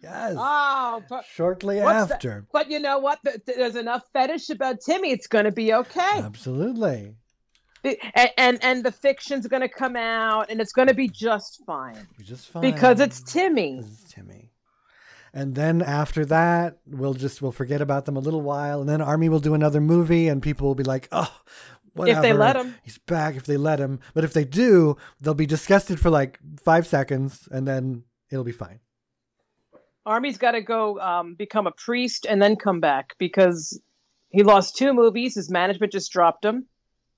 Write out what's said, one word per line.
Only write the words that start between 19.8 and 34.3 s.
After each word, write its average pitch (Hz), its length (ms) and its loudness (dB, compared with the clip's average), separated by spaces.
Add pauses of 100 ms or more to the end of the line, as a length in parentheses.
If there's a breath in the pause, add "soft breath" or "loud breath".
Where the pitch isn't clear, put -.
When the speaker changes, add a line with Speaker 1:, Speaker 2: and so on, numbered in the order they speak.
Speaker 1:
movie, 165 480 4
and 139 140 0
people 143 240 -2
will 139 80 0
be 135 100 -4
like, 131 260 -4
"Oh, - 240 -4 (640 loud breath)
Speaker 2:
If 165 240 2
they 226 140 4
Speaker 1:
whatever. 208 40 4
Speaker 2:
let 233 180 4
him. 254 180 -6 (100)
Speaker 1:
He's - 140 -20
back," 156 360 -4
if 131 120 -12
they 143 100 -2
let 147 240 0
him. 135 200 -4 (120)
But 160 120 0
if 151 100 -6
they 151 100 2
do, 165 540 4 (240 loud breath)
they'll 156 100 -2
be 151 140 0
disgusted 175 520 2
for, 170 120 4
like, 139 280 0 (240)
five 170 240 4
seconds, 135 640 -4
and 135 160 -6
then 131 380 -6 (260)
it'll 131 140 -6
be 117 80 -8
fine. 101 280 -16 (1200)
Speaker 2:
Armie's 233 320 -2
gotta 233 240 0
go, 214 400 -4
um, 175 340 -4
become 202 320 -4
a 170 60 -2
priest 240 560 -4
and 202 140 2
then 208 140 6
come 180 240 0
back 139 380 0
because 175 600 2 (480)
he 202 140 4